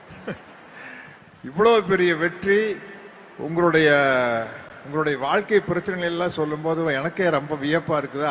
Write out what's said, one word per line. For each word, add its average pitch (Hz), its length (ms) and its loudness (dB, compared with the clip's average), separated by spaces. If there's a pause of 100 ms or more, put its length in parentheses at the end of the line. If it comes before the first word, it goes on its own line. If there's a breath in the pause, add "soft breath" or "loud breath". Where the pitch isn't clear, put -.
(1500 loud breath)
இவ்வளவு 214 420 4
பெரிய 180 220 4 (100)
வெற்றி, 190 360 0 (880)
உங்களுடைய, 160 440 4 (960)
உங்களுடைய 147 300 -2 (100)
வாழ்க்கை 196 420 2
பிரச்சனைகள் 175 440 -2
எல்லாம் 175 260 -2
சொல்லும்போது 156 480 -2 (140)
எனக்கே 175 360 0
ரொம்ப 147 180 -4 (120)
வியப்பா 160 340 0
இருக்குது, 139 300 -4